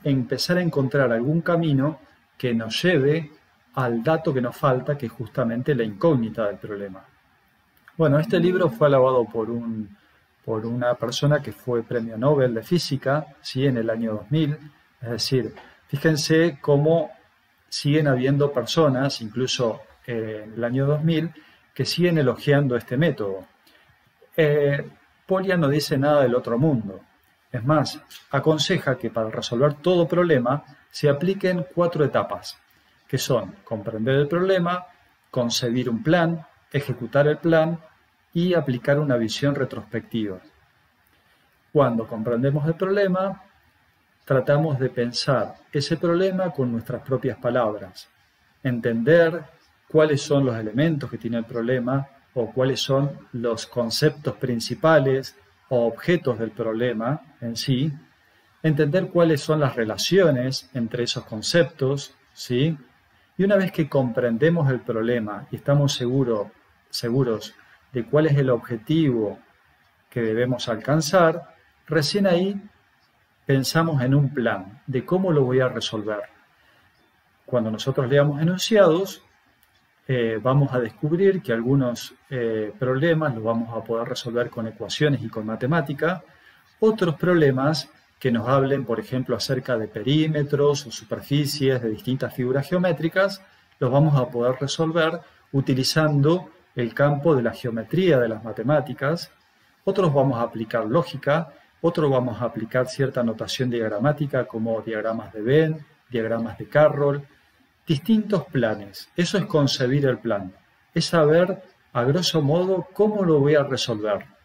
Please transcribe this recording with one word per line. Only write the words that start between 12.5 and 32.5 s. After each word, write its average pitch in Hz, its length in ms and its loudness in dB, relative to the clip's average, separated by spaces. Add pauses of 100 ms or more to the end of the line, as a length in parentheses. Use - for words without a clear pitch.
de 110 80 -4
Física, 147 640 -2 (140)
¿sí? 131 260 -4
En 127 100 2
el 113 120 -2
año 113 260 -2
dos 101 180 -10
mil. 151 260 0 (420)
Es 117 100 -8
decir, 120 440 -2 (320)
fíjense 160 720 0
cómo 151 520 2 (560)
siguen 147 400 0
habiendo 139 440 2
personas, 135 680 0
incluso, 117 640 -4 (240)
eh, 110 380 -6
en 110 100 -18
el 113 100 -4
año 131 220 0
dos 147 180 0
mil, 160 280 0 (400)
que 135 120 -4
siguen 170 340 2
elogiando 139 580 2
este 120 200 -6
método. 101 500 -2 (920)
Eh, 147 500 2 (380)
Polya 185 320 0
no 156 120 4
dice 147 280 0
nada 143 260 4
del 120 120 2
otro 120 240 0
mundo. 110 420 0 (500)
Es 117 140 -8
más, 143 360 0 (300)
aconseja 151 680 0
que 117 120 -6
para 110 200 -4
resolver 120 440 0
todo 175 320 2
problema 147 580 2 (260)
se - 180 0
apliquen 180 560 0 (100)
cuatro 170 300 2
etapas, 104 540 -4 (500)